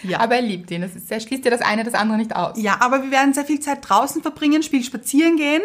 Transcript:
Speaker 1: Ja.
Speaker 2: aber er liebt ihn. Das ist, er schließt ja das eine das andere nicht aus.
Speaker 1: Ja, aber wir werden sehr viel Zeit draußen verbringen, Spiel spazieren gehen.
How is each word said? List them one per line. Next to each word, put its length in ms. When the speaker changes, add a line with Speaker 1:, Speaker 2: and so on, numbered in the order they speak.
Speaker 1:
Ja. 180
Speaker 2:
aber 160
er 60
liebt 280
ihn. 120
Das 140
ist, 140
er 100
schließt 240
ja 60
das 100
eine 240
das 100
andere 240
nicht 180
aus. 240
Speaker 1:
Ja, 200
aber 220
wir 80
werden 240
sehr 100
viel 160
Zeit 280
draußen 340
verbringen, 400
Spiel 220
spazieren 520
gehen. 280